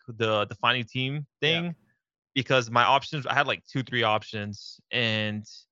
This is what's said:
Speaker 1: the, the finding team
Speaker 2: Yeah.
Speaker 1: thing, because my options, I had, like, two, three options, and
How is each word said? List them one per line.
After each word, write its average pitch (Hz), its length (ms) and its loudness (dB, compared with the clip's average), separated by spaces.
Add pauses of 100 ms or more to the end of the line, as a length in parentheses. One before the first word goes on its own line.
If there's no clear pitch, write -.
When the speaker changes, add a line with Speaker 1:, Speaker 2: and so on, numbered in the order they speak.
Speaker 1:
the, 107 380 0
the 110 100 -12
finding 123 280 0
team 135 420 -6 (140)
Speaker 2:
Yeah. 160 200 2
Speaker 1:
thing, 170 160 -6 (580)
because 127 360 2
my 120 140 4
options, 135 420 2
I - 80 -2
had, 139 140 4
like, 101 180 -2
two, 135 180 -4
three 123 200 0
options, 107 760 -4 (120)
and 107 520 -2 (260)